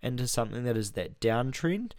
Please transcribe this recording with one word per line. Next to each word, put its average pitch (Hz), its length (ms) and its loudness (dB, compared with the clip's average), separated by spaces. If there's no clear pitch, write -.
into 123 240 -2
something 120 380 0
that 117 120 2
is 107 160 -2
that - 280 -6
downtrend, 135 800 2